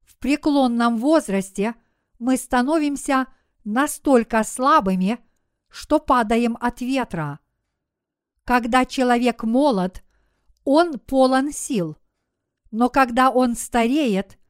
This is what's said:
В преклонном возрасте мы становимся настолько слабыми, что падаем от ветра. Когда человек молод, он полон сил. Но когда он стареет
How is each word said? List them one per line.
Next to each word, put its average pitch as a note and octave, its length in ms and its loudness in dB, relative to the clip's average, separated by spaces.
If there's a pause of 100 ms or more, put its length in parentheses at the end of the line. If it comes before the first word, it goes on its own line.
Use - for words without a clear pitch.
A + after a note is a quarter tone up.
В - 160 -20
преклонном B3 800 0
возрасте A3 760 0 (440)
мы B3+ 160 0
становимся C4+ 920 -2 (360)
настолько A#3 800 0
слабыми, A3 760 0 (500)
что - 320 -2
падаем A#3+ 580 0
от A#3+ 220 -6
ветра. A3 580 -6 (1040)
Когда B3 400 2
человек B3 600 0
молод, A3 600 0 (640)
он D4+ 340 2
полон C4 540 0
сил. F3 420 -6 (800)
Но A#3+ 160 0
когда C4 400 2
он A#3+ 260 0
стареет A#3 840 -2 (100)